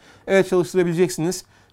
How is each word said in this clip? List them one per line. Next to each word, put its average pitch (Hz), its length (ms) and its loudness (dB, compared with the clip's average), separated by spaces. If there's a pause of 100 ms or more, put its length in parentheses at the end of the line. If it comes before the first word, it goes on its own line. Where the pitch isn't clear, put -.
(280)
Evet, 190 220 2
çalıştırabileceksiniz. 175 960 0 (280)